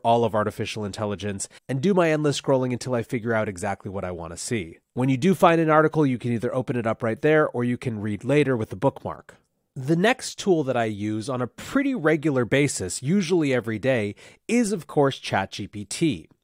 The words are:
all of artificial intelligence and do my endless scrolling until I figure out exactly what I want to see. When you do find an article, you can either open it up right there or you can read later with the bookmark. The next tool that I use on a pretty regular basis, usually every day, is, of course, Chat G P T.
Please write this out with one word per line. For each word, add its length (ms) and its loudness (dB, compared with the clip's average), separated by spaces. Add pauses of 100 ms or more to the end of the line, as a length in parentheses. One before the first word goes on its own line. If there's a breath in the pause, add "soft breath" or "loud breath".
all 200 4
of 120 0
artificial 500 -2
intelligence 640 -6 (180 loud breath)
and 140 -4
do 140 2
my 160 4
endless 280 0
scrolling 320 0
until 220 -4
I 80 0
figure 320 -4
out 160 0
exactly 400 -6
what 160 -8
I 60 -8
want 220 -10
to 40 -14
see. 400 -6 (160)
When 160 0
you 80 2
do 160 4
find 260 6
an 120 2
article, 340 4
you 140 0
can 120 -4
either 220 -2
open 220 -2
it 100 -2
up 160 -2
right 180 -2
there 300 4
or 140 -4
you 120 0
can 260 -6
read 220 -4
later 320 2
with 140 -4
the 60 -10
bookmark. 600 -4 (400)
The 200 0
next 420 0
tool 280 2
that 120 0
I 80 2
use 420 -4
on 140 -4
a 60 -2
pretty 480 -4
regular 500 2
basis, 560 0
usually 500 2
every 280 -2
day, 340 0 (340 loud breath)
is, 240 2
of 140 -4
course, 320 2
Chat 360 -2
G 140 -8
P 180 -12
T. 440 -4 (140)